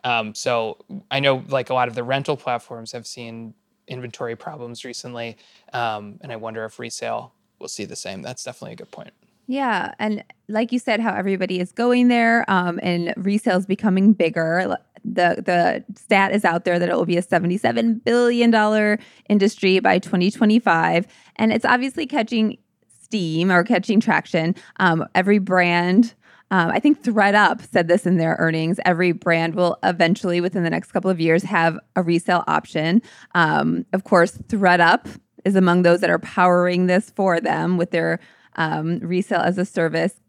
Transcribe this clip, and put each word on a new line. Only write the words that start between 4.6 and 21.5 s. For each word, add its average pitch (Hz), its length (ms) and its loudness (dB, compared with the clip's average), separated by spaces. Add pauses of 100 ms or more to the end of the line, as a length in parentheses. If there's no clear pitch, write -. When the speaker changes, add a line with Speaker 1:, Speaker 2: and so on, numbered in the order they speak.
Speaker 1:
recently, 120 520 -12 (360)
um, 107 480 -8
and 117 100 -16
I 113 60 -12
wonder 110 280 -10
if 110 140 -14
resale 117 540 -10 (260)
will - 80 -18
see 101 200 -12
the - 100 -16
same. 95 260 -12
That's - 220 -14
definitely 117 300 -16
a - 20 -20
good - 160 -20
point. - 180 -20 (380)
Speaker 2:
Yeah, 247 500 -4
and 214 240 -4 (240)
like 220 240 -4
you 247 80 -2
said, 226 220 -2
how 226 120 -2
everybody 185 460 -4
is 185 140 -6
going 247 340 2
there, 233 400 2
um, 180 380 0
and 175 320 -2
resale 202 420 0
is 190 80 -2
becoming 196 460 2
bigger. 165 480 0
L-, 185 160 -2 (260)
the, 175 420 0
the 180 400 0 (140)
stat 196 340 2
is 208 120 0
out 175 220 0
there 175 120 0
that 175 100 0
it 175 60 -2
will 175 120 -2
be 170 100 0
a 180 60 0
seventy-seven 220 800 0
billion 240 500 2
dollar 214 480 2 (300)
industry 196 520 2
by 185 180 2
twenty 185 320 0
twenty-five, 180 760 2 (300)
and 220 160 0